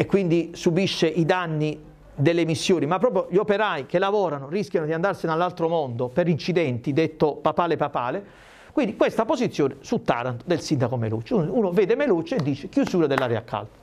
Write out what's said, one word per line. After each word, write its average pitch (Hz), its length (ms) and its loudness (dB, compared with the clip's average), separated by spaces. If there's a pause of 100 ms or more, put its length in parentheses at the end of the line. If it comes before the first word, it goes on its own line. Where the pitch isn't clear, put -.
e 117 60 2
quindi 170 480 2
subisce - 540 2
i 165 160 2
danni 156 560 -2 (340)
delle 170 280 4
emissioni, 160 440 2
ma 180 140 0
proprio 190 300 2
gli 175 60 2
operai 202 500 0
che 175 120 0
lavorano 185 500 0
rischiano 175 380 -2
di 156 60 -2
andarsene 165 400 -2
all'altro 170 360 -2
mondo 127 380 -2
per 165 220 0
incidenti, 156 640 0
detto 156 420 0
papale 160 420 0
papale. 143 480 -4 (460)
Quindi 233 260 -2
questa 226 280 2
posizione 220 560 0
su - 220 -2
Taranto 123 440 -2
del 170 140 0
sindaco 131 360 -2
Melucci. 113 380 -4
Uno, 165 180 0
uno 202 200 2
vede 208 240 2
Melucci 233 400 0
e 175 80 -2
dice: 139 240 -4
"Chiusura 185 400 2
dell'area 131 300 0
a 110 40 -8
caldo". 107 280 -8 (120)